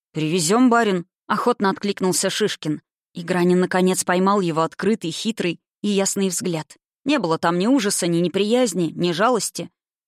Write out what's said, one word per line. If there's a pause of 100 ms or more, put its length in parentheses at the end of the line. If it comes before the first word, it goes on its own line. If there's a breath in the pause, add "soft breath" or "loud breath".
(120)
«Привезем,
барин», — (200)
охотно
откликнулся
Шишкин. (320)
И
Гранин,
наконец,
поймал
его
открытый,
хитрый (220)
и
ясный
взгляд. (280)
Не
было
там
ни
ужаса,
ни
неприязни,
ни
жалости. (380)